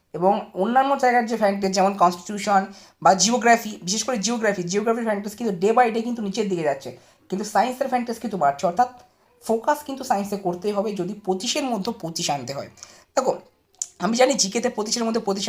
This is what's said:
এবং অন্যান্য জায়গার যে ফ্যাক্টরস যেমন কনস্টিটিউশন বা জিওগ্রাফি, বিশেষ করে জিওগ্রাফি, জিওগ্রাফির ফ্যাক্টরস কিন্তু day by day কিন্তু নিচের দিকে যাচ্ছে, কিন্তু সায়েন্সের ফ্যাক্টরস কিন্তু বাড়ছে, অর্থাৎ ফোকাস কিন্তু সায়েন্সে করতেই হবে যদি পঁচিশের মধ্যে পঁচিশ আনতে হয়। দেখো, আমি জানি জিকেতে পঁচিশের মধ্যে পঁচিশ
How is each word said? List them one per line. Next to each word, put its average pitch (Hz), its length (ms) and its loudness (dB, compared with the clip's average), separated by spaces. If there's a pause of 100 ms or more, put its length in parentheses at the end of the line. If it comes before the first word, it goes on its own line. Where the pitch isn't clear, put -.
(180)
এবং 180 140 4 (300)
অন্যান্য 262 300 2 (100)
জায়গার 240 280 4
যে 233 120 -2
ফ্যাক্টরস 196 360 2
যেমন 196 140 4 (100)
কনস্টিটিউশন 196 600 2 (420)
বা 170 60 8 (120)
জিওগ্রাফি, 226 500 4 (140)
বিশেষ 208 200 -2
করে 254 100 0 (100)
জিওগ্রাফি, 214 440 0
জিওগ্রাফির 226 400 0
ফ্যাক্টরস 202 280 -4
কিন্তু 226 140 -2 (100)
day 214 140 6
by 247 180 6
day 226 140 -2
কিন্তু 240 180 -4
নিচের 196 260 -2
দিকে 165 160 0
যাচ্ছে, 135 220 -2 (380)
কিন্তু 202 240 -4
সায়েন্সের 247 400 0
ফ্যাক্টরস 240 300 -4
কিন্তু 214 220 -6
বাড়ছে, 139 260 2
অর্থাৎ 240 200 0 (560)
ফোকাস 233 400 0
কিন্তু 269 240 -8
সায়েন্সে 202 260 -2 (100)
করতেই 180 320 -2
হবে 214 120 -2 (100)
যদি 175 140 -4 (120)
পঁচিশের 233 460 -2
মধ্যে 208 180 -2 (120)
পঁচিশ 165 280 -6
আনতে 135 260 -4
হয়। 110 140 -10 (440)
দেখো, 254 180 2 (720)
আমি 220 160 0
জানি 262 220 6
জিকেতে 220 340 0
পঁচিশের 220 300 -2
মধ্যে 226 220 0
পঁচিশ 190 200 -2